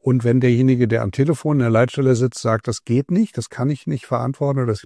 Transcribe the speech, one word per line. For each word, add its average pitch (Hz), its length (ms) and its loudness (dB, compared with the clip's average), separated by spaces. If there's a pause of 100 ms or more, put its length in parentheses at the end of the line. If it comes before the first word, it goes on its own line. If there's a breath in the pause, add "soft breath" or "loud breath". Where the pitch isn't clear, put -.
Und 127 240 0
wenn 123 160 2
derjenige, 123 480 2
der 113 140 0
am 98 100 -4
Telefon 147 460 0
in - 20 2
der 120 100 0
Leitstelle 127 440 2
sitzt, 120 260 -2
sagt, 113 260 -2
"Das - 180 -8
geht 127 260 -2
nicht, 196 260 0
das - 140 -8
kann 131 200 -4
ich - 160 -8
nicht - 200 -6
verantworten 135 540 -2
oder 120 120 -2
das - 140 -6